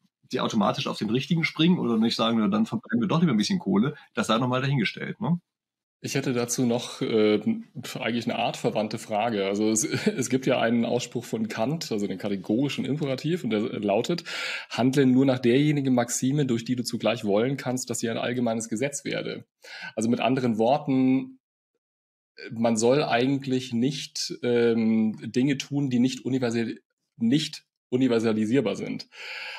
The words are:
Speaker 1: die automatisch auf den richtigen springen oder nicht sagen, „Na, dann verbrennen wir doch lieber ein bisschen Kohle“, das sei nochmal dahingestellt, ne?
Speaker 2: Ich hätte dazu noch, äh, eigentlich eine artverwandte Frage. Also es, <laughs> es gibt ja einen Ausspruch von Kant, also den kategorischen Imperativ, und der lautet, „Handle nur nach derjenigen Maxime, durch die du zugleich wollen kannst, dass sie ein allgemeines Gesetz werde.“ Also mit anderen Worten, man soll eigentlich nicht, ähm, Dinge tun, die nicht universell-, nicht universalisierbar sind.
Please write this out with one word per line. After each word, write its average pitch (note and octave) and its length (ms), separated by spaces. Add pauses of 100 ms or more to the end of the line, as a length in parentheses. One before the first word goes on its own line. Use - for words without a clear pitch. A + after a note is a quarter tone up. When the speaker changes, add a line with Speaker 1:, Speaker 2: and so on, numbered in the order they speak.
(320)
Speaker 1:
die B2+ 80
automatisch A#2 460
auf A2+ 140
den G#2+ 100
richtigen D#3 340
springen D#3+ 360
oder A#2+ 180
nicht A2+ 180
sagen, A2+ 240
„Na, G#2+ 80
dann G#2+ 200
verbrennen A#2 340
wir G2+ 60
doch D#3 140
lieber D#3 120
ein G#2+ 40
bisschen F3+ 220
Kohle“, G#2+ 360 (180)
das A2+ 140
sei A2 100
nochmal B2+ 240
dahingestellt, C3+ 580
ne? D#3+ 220 (600)
Speaker 2:
Ich C3 120
hätte C3+ 200
dazu A#2+ 340
noch, A#2 340
äh, G#2+ 400 (580)
eigentlich A#2 260
eine A2+ 120
artverwandte A2+ 640
Frage. G#2+ 480
Also G#2+ 240
es, A2+ 120
<laughs> B2+ 240
es G#3 220
gibt C3 160
ja B2 140
einen A#2 260
Ausspruch A#2+ 400
von A2 220
Kant, C3+ 440
also G#2 140
den F#2+ 140
kategorischen G#2+ 640
Imperativ, D3+ 580
und A2+ 60
der G#2+ 120 (180)
lautet, G#2 440 (460)
„Handle C3 380
nur B2+ 180
nach B2+ 140
derjenigen C3+ 560
Maxime, C3 500
durch A#2 180
die B2 120
du A#2+ 80
zugleich A2+ 400
wollen A2 340
kannst, B2+ 320
dass A2+ 100
sie A2+ 100
ein A#2 100
allgemeines A#2 500
Gesetz B2+ 340
werde.“ - 420 (500)
Also A2 120
mit A#2+ 120
anderen B2 400
Worten, C3 800 (1120)
man A2+ 260
soll B2 240
eigentlich C3 720
nicht, - 680
ähm, A2+ 800
Dinge C3 360
tun, C#3+ 320
die B2 100
nicht B2+ 240
universell-, A#2+ 580 (360)
nicht A#2+ 460 (260)
universalisierbar A2+ 840
sind. - 320 (520)